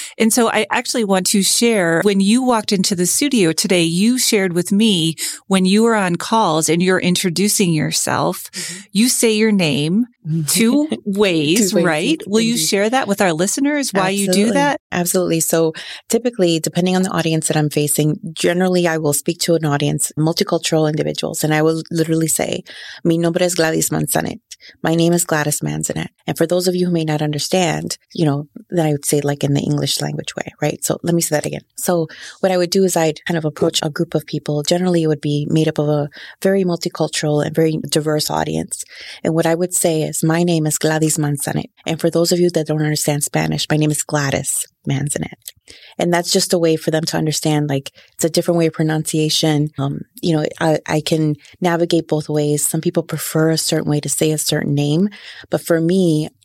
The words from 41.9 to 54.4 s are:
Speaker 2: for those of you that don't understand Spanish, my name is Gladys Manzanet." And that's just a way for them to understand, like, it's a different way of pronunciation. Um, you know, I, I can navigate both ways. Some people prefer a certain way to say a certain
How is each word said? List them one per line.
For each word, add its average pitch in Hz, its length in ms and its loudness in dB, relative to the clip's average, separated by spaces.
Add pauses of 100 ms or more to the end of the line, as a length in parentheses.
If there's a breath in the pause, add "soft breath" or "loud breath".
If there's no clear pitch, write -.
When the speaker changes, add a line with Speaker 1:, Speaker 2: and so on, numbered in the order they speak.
Speaker 2:
for 170 100 2
those 170 220 2
of 175 80 0
you 175 100 4
that 160 160 -2
don't 151 160 -2
understand 151 400 -2
Spanish, 156 480 -2
my 156 60 2
name 151 160 2
is 147 100 -4
Gladys - 640 -2 (220)
Manzanet." - 500 -4 (600 loud breath)
And 175 160 0
that's 175 180 -2
just 196 220 0
a 180 40 2
way 165 180 4
for 160 140 -4
them 156 140 0
to - 140 -4
understand, 151 500 0
like, 139 220 -4 (240 soft breath)
it's - 100 -2
a 165 60 2
different 170 260 0
way 165 100 4
of 160 60 0
pronunciation. 156 960 0 (100)
Um, 143 220 -4 (220)
you 170 120 2
know, 151 120 0 (140)
I, 160 260 2
I 156 160 0
can 156 320 0 (260 loud breath)
navigate 170 480 0
both 151 220 -2
ways. 147 360 0
Some 160 140 -2
people 175 220 0
prefer 160 480 -2
a 160 80 0
certain 151 320 -2
way 147 100 0
to 147 80 -8
say 156 220 0
a 156 80 -2
certain 151 360 -2